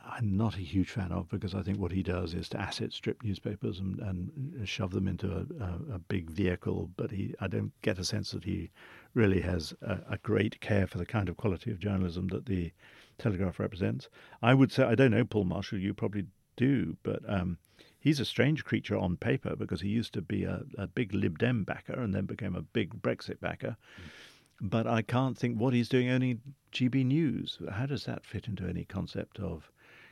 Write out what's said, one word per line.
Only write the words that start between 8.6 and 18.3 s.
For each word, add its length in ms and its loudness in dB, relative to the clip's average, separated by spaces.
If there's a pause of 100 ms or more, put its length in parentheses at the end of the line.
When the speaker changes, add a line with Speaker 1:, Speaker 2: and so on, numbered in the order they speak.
Speaker 1:
really 280 6
has 300 -2 (120)
a, 160 -2 (100)
a 140 -2
great 380 2
care 260 4
for 100 -8
the 80 -2
kind 240 0
of 80 -6
quality 320 -2
of 100 -4
journalism 500 0
that 180 -4
the 240 -2 (480)
Telegraph 400 0
represents. 500 -2 (320)
I 140 6
would 160 8
say, 120 4
I 120 6
don't 160 8
know 140 6
Paul 180 2
Marshall, 360 -2
you 140 0
probably 320 -4 (300)
do, 480 2
but, 240 -2
um, 300 0 (420)
he's 200 4
a 60 2
strange 380 4